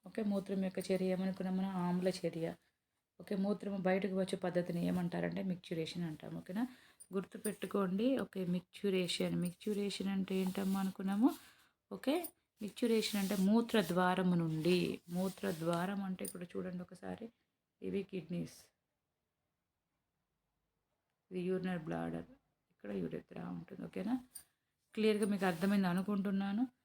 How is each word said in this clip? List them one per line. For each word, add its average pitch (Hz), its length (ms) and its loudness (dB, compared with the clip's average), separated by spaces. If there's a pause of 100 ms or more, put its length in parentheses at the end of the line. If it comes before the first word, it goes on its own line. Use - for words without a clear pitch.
ఓకే, 220 160 -4
మూత్రం 196 420 0
యొక్క 185 140 -2 (120)
చర్య 185 240 2
ఏమనుకున్నాం 185 420 -2
మనం? 190 120 0
ఆమ్ల 180 400 0
చర్య. 170 460 -2 (680)
ఓకే, 202 160 -4
మూత్రం 196 460 -2
బయటకు 190 380 2
వచ్చే 185 240 -2
పద్ధతిని 175 360 0 (100)
ఏమంటారంటే 175 520 -2
మిక్చురేషన్ 175 600 -4
అంటాం. 160 360 -8
ఓకేనా, 214 280 -4 (480)
గుర్తుపెట్టుకోండి. 196 1040 0
ఓకే, 190 280 -4
మిక్చురేషన్. 180 920 0 (100)
మిక్చురేషన్ 196 600 -2
అంటే 190 340 0
ఏంటమ్మా 190 380 0
అనుకున్నాము? 196 500 2 (600)
ఓకే, 285 340 0 (360)
మిక్చురేషన్ 214 580 0
అంటే 196 160 0
మూత్ర 214 440 6 (120)
ద్వారము 180 420 6
నుండి, 170 760 2
మూత్ర 185 420 -2
ద్వారం 175 580 0
అంటే 185 160 -4
ఇక్కడ 180 180 -10 (100)
చూడండి 180 300 -6
ఒకసారి, 185 460 -10 (540)
ఇవి 190 200 -2
కిడ్నీస్, 170 560 -6 (2750)
ఇది 185 100 -4
యూరినరీ 180 480 -2
బ్లాడర్, 170 400 -4 (460)
ఇక్కడ - 160 -14 (120)
యురేత్రా 170 460 -8
ఉంటుంది. 175 400 -10
ఓకేనా, 190 260 -4 (800)
క్లియర్గా 214 380 2
మీకు 190 140 2
అర్థమైంది 190 400 4
అనుకుంటున్నాను. 196 840 0 (160)